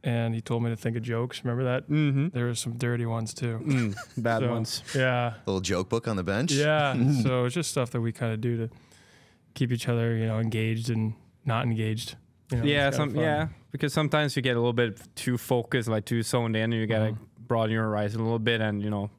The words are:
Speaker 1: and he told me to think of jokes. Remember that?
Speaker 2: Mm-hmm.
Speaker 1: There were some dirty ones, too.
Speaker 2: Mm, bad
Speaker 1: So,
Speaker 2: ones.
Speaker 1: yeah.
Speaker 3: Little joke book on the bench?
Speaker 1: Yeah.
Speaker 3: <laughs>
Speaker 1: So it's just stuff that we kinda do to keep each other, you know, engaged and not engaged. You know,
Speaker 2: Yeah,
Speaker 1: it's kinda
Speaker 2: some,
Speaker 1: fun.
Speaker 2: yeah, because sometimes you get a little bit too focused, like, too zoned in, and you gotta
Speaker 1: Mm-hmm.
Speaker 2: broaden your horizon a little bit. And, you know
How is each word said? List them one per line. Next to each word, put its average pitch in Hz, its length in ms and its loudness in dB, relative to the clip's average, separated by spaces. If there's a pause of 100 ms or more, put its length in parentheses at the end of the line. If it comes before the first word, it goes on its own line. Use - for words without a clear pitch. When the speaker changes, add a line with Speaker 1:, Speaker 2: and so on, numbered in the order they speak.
Speaker 1:
and 117 320 0
he 113 60 -4
told 117 220 -2
me 117 60 0
to 113 80 -2
think 113 180 -4
of 117 80 -4
jokes. 120 400 -4
Remember 123 220 -2
that? 127 240 -2
Speaker 2:
Mm-hmm. 147 400 2
Speaker 1:
There 120 160 -2
were 120 100 -2
some 117 220 -6
dirty 120 280 0
ones, 113 280 -4
too. 113 320 -4
Speaker 2:
Mm, 120 300 0 (220)
bad 113 240 2
Speaker 1:
So, 120 80 2
Speaker 2:
ones. 113 340 -4 (100)
Speaker 1:
yeah. 123 400 2 (120)
Speaker 3:
Little 98 160 0
joke 95 280 0
book 117 180 0
on 113 80 0
the 92 80 -2
bench? 104 280 0
Speaker 1:
Yeah. 147 420 2
Speaker 3:
<laughs> 127 300 4
Speaker 1:
So 127 220 2
it's 123 100 -2
just - 160 -2
stuff 127 200 0
that 120 100 -2
we 113 100 0
kinda 113 260 -4
do 117 180 -2 (120)
to - 20 -6 (880)
keep 123 160 0
each 120 180 -2
other, 117 260 2
you 113 120 0
know, 110 120 0
engaged 113 500 0
and 110 260 0 (280)
not 123 220 0
engaged. 110 500 -2 (360)
You 127 80 0
know, 117 60 0
Speaker 2:
Yeah, 143 220 4
Speaker 1:
it's 135 100 2
kinda 143 140 0
Speaker 2:
some, - 40 -6
Speaker 1:
fun. 127 80 2
Speaker 2:
yeah, 156 240 2 (240)
because 143 220 -2
sometimes 151 420 2
you 135 80 0
get 123 120 2
a 120 40 2
little 120 140 2
bit 117 260 2 (160)
too 123 220 0
focused, 117 520 0
like, 110 160 0
too 117 160 0
zoned 113 340 0
in, 110 160 2
and - 20 0
you 113 140 0
gotta 110 260 2
Speaker 1:
Mm-hmm. 110 100 -10 (240)
Speaker 2:
broaden 113 260 2
your 113 100 2
horizon 107 380 0
a - 20 0
little 113 160 0
bit. 113 220 2
And, 104 200 0
you 104 100 -2
know 101 280 -4